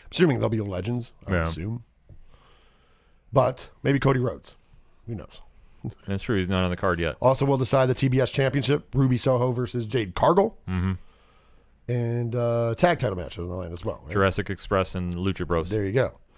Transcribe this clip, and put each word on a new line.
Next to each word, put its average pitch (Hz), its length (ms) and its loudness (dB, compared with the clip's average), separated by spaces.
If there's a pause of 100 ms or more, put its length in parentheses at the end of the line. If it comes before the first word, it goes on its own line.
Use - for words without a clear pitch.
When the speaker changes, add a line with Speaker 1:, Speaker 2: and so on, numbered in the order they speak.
(100)
Speaker 1:
Assuming 135 300 2
they'll 110 100 0
be 110 100 -2
legends, 101 520 -6 (140)
I - 40 -8
would 92 80 2
Speaker 2:
Yeah. 82 60 2
Speaker 1:
assume. 98 400 -6 (1500)
But 127 380 2 (120)
maybe 135 160 2
Cody 135 220 4
Rhodes. 87 360 -6 (500)
Who 117 80 -8
knows? - 260 -12 (680)
Speaker 2:
That's 95 160 -4
true. 107 140 0
He's 92 120 0
not 92 160 2
on 90 60 0
the 87 60 -2
card 90 240 0
yet. 80 200 -2
Speaker 1:
Also, 131 260 2
we'll 139 100 4
decide 131 300 2
the 127 80 0
T 135 140 0
B 127 120 2
S 123 100 2
Championship, 139 640 0
Ruby 131 220 4
Soho 127 360 2
versus 117 340 -4
Jade 107 280 -2
Cargill. 180 440 4 (100)
Speaker 2:
Mm-hmm. 92 240 0 (1000)
Speaker 1:
And, 120 440 -2
uh, 117 400 0
tag 175 220 2
title 101 180 -2
matches 82 220 -8
on 87 100 -6
the 90 80 -8
line 87 160 -8
as 85 120 -10
well, - 200 -6
right? 76 80 -10
Speaker 2:
Jurassic 98 380 2
Express 95 440 0
and 90 200 -4
Lucha 90 320 -2
Bros. 82 240 0
Speaker 1:
There 104 140 -2
you 98 80 -4
go. 120 260 0 (200)